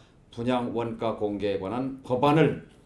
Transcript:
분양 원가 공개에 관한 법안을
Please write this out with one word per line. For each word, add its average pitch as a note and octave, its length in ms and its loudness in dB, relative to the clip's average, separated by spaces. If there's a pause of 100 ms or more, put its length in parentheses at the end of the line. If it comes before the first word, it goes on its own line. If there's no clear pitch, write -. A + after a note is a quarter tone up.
(320)
분양 B2 440 -2
원가 A2+ 400 -2
공개에 G2+ 440 -2
관한 B2 440 -4
법안을 C#3+ 640 2 (180)